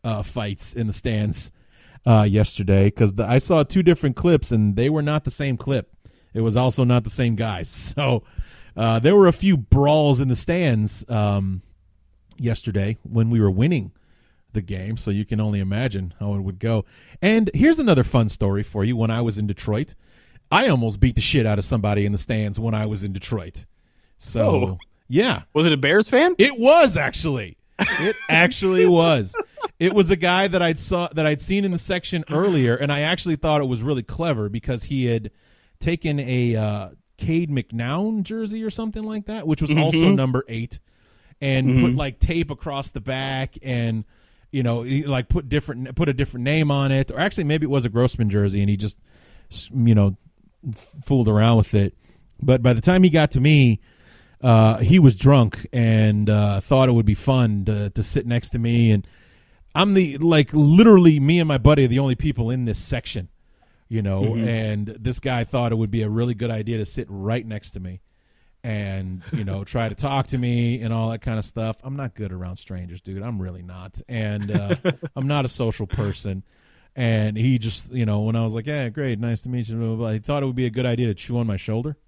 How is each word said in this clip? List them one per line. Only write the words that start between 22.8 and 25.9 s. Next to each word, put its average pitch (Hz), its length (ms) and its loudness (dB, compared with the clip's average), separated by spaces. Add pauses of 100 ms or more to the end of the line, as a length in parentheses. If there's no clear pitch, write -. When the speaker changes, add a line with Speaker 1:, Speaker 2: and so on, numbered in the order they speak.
Speaker 1:
was 107 180 -8
in 98 100 -8
Detroit. 92 520 -10 (520)
So, - 240 -6
Speaker 2:
Oh. 98 360 0 (300)
Speaker 1:
yeah. 180 360 0 (100)
Speaker 2:
Was 156 120 2
it 160 80 4
a 143 40 0
Bears 156 320 2